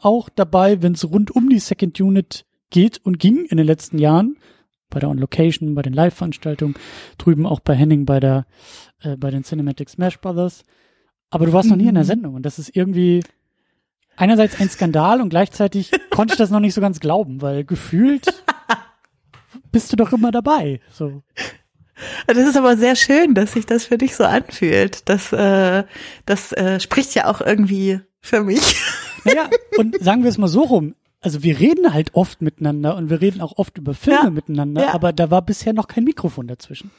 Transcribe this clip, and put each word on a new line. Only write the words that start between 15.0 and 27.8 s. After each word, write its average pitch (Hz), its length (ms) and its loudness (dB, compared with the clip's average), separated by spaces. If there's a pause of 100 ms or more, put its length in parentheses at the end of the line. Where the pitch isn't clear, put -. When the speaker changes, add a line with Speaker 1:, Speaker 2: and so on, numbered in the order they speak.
Speaker 1:
und 202 80 -2
gleichzeitig 190 640 -2
Speaker 2:
<laughs> - 200 -4
Speaker 1:
konnte 220 220 0
ich 370 40 -2
das 208 140 2
noch 208 80 2
nicht 208 140 0
so 208 80 -2
ganz 190 180 -2
glauben, 151 420 -2
weil 143 220 -4
gefühlt 254 800 0 (640)
Speaker 2:
<laughs> - 640 -20
Speaker 1:
bist 226 200 0
du 240 60 -2
doch 226 160 2
immer 233 180 0
dabei, 208 500 -2 (100)
so. 143 320 -10 (1040)
Speaker 2:
Das 240 100 2
ist 262 180 4
aber 254 220 4
sehr 247 180 2
schön, 285 380 4
dass 208 200 0
sich 220 120 -4
das 226 200 -2
für 233 120 0
dich 254 180 -2
so 226 80 2
anfühlt. 185 840 0
Das, 196 240 -2
äh, 196 500 2 (440)
das, 202 240 -4
äh, 190 280 -2
spricht - 360 -4
ja 226 100 0
auch - 160 -2
irgendwie 190 600 0 (200)